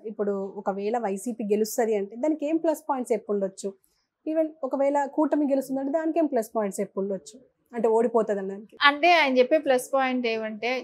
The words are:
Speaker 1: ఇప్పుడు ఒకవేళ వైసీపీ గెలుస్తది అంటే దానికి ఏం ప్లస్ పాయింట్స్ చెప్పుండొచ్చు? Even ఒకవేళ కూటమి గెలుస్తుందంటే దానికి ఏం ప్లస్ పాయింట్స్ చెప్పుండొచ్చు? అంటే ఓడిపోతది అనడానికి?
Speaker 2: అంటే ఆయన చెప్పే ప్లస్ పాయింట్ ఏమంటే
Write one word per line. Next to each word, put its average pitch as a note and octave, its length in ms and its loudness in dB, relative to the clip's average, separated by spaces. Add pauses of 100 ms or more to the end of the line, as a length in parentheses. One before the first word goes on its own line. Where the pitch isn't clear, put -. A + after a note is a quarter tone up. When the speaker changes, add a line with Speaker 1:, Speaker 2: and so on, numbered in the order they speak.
Speaker 1:
ఇప్పుడు G3+ 500 -4
ఒకవేళ G3+ 420 -4
వైసీపీ A3 460 -6
గెలుస్తది G#3+ 500 0
అంటే G3+ 220 -2
దానికి D4+ 300 -2
ఏం D#4+ 100 0
ప్లస్ D#4+ 320 0
పాయింట్స్ B3+ 240 -4
చెప్పుండొచ్చు? G3+ 600 -2 (560)
Even D#4 200 0 (160)
ఒకవేళ C#4 400 0
కూటమి D4+ 400 2
గెలుస్తుందంటే C4+ 480 0
దానికి D#4+ 260 0
ఏం D#4+ 80 4
ప్లస్ A#3 300 -2
పాయింట్స్ G3+ 240 -2
చెప్పుండొచ్చు? - 760 -6 (140)
అంటే A#3 160 0
ఓడిపోతది A3 520 2
అనడానికి? G3 420 -10
Speaker 2:
అంటే D4 300 4
ఆయన D4+ 240 4
చెప్పే B3+ 220 6
ప్లస్ B3+ 300 0
పాయింట్ B3+ 380 0
ఏమంటే A3 440 -4 (140)